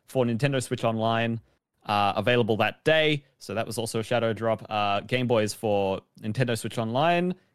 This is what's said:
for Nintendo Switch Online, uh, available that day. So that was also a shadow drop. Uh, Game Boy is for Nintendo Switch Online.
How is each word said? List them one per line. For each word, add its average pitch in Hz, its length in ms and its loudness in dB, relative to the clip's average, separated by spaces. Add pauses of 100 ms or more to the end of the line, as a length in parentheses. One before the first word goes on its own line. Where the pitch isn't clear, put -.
for 127 180 0
Nintendo 127 360 0
Switch 120 220 -4
Online, 113 560 0 (460)
uh, 104 300 2
available 113 420 2
that 104 260 0
day. 156 400 2 (160)
So - 160 -12
that 107 100 -2
was 104 120 -8
also 113 220 -4
a 113 40 -2
shadow 117 300 0
drop. 110 360 -2
Uh, 104 320 0
Game 123 260 -2
Boy 117 160 2
is 104 100 -2
for 98 480 0 (200)
Nintendo 117 360 -2
Switch - 200 -8
Online. 160 560 0 (220)